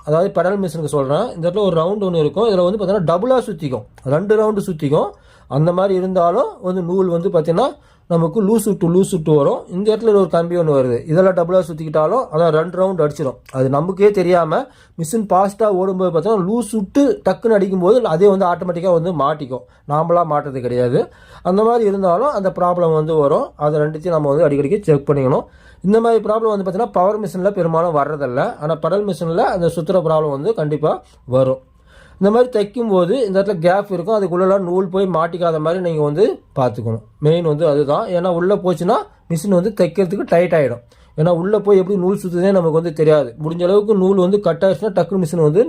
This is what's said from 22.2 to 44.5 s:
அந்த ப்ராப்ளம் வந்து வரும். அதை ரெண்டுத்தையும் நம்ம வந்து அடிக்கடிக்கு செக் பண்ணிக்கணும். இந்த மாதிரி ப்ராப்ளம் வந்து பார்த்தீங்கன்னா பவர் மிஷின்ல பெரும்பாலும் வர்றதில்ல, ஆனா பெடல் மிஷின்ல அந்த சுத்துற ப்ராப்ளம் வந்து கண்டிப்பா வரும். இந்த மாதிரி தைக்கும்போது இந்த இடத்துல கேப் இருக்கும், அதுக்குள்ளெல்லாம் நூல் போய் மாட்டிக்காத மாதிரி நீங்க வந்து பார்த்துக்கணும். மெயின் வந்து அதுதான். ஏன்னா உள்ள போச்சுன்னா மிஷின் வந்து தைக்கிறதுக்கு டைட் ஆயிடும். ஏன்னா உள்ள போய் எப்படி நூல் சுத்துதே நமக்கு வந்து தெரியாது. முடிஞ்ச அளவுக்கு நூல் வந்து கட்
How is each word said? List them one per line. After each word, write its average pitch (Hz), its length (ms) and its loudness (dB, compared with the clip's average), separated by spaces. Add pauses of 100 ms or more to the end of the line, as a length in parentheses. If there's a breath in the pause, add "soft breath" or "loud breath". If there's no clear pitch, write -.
அந்த 196 180 -2
ப்ராப்ளம் 175 460 0
வந்து 156 180 -2
வரும். 151 320 2 (100)
அதை 151 200 -2
ரெண்டுத்தையும் 156 400 -2
நம்ம 147 120 0
வந்து 151 180 2
அடிக்கடிக்கு 143 360 -2
செக் 143 240 2
பண்ணிக்கணும். 139 380 0 (380 soft breath)
இந்த 208 160 2
மாதிரி 226 220 2
ப்ராப்ளம் 214 300 0
வந்து 196 140 -2
பார்த்தீங்கன்னா 196 320 -4
பவர் 214 240 2
மிஷின்ல 185 300 -2
பெரும்பாலும் 165 460 0
வர்றதில்ல, 139 460 -2 (140)
ஆனா 156 200 -4
பெடல் 185 300 -2
மிஷின்ல 170 420 -2
அந்த 175 200 0
சுத்துற 180 320 -2
ப்ராப்ளம் 156 340 0
வந்து 156 200 -2
கண்டிப்பா 151 360 -2 (360 soft breath)
வரும். 131 360 0 (520 soft breath)
இந்த 196 160 2
மாதிரி 247 180 4
தைக்கும்போது 202 640 0
இந்த 208 200 -2
இடத்துல 196 240 0
கேப் 190 320 0
இருக்கும், 180 240 -2
அதுக்குள்ளெல்லாம் 190 480 0
நூல் 180 240 -2
போய் 190 200 -2
மாட்டிக்காத 170 520 -2
மாதிரி 165 220 -2
நீங்க 165 200 -2
வந்து 147 220 0 (300)
பார்த்துக்கணும். 117 500 -2 (160)
மெயின் 160 280 2
வந்து 151 200 0
அதுதான். 147 420 0
ஏன்னா 180 240 -2
உள்ள 180 220 0
போச்சுன்னா 180 400 0 (300 soft breath)
மிஷின் 180 300 -2
வந்து 185 180 2
தைக்கிறதுக்கு 185 520 -2
டைட் 175 300 2
ஆயிடும். 120 260 0 (360 soft breath)
ஏன்னா 160 180 2
உள்ள 190 240 0
போய் 202 220 4
எப்படி 190 160 -2
நூல் 185 200 0
சுத்துதே 180 340 -2
நமக்கு 165 280 2
வந்து 170 140 -2
தெரியாது. 151 440 2
முடிஞ்ச 165 260 -4
அளவுக்கு 208 320 2
நூல் 190 280 2
வந்து 202 160 2
கட் 175 260 0